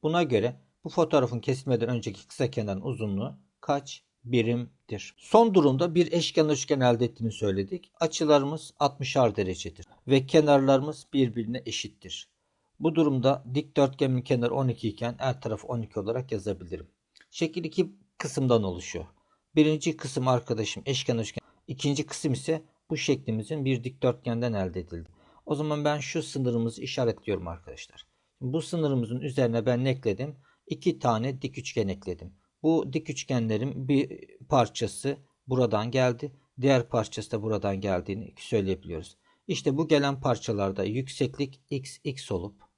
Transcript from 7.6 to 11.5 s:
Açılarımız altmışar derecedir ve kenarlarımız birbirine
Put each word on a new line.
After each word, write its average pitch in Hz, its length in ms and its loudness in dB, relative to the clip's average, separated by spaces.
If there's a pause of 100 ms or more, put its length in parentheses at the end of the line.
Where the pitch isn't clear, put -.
Açılarımız 151 800 2
altmışar 135 580 2
derecedir 90 500 -4 (220)
ve 135 180 4
kenarlarımız 143 880 4
birbirine 120 540 0